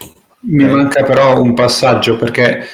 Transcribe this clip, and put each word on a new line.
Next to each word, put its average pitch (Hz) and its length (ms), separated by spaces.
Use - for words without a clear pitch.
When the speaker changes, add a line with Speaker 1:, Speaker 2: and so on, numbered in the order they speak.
Speaker 1:
Mi 143 160
Speaker 2:
Ok? 135 60
Speaker 1:
manca 139 320
però 131 380
un 120 140
passaggio, 123 640
perché, 120 580